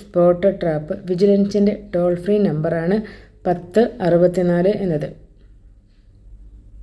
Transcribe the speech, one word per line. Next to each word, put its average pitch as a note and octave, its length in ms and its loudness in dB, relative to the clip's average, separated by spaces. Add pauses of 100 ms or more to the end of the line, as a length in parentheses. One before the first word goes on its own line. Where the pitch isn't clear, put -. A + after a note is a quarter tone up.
സ്പോട്ട് F3 500 2 (100)
ട്രാപ്പ്. D#3+ 360 -4 (140)
വിജിലൻസിൻ്റെ G3+ 680 2 (180)
ടോൾ F3 180 0 (120)
ഫ്രീ G#3 120 0 (120)
നമ്പറാണ് E3 500 -2 (480)
പത്ത് F3+ 380 0 (240)
അറുപത്തിനാല് F3 680 2 (100)
എന്നത്. D#3 240 -2 (1700)